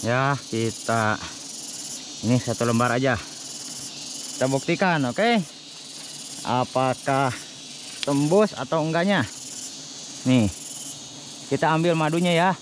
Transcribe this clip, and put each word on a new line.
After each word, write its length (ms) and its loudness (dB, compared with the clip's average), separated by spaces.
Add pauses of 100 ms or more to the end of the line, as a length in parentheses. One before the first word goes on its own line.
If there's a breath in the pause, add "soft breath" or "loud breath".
Ya, 320 2
kita 800 0 (1120 loud breath)
ini 80 6
satu 240 -2
lembar 320 4
aja. 240 2
Kita 1300 -8
buktikan, 640 2
oke? 320 4 (1040)
Apakah 880 2 (720 loud breath)
tembus 480 4
atau 320 0
enggaknya? 400 2 (1040)
Nih. 160 8 (1040)
Kita 240 4
ambil 240 4
madunya 400 4
ya. 140 6 (100)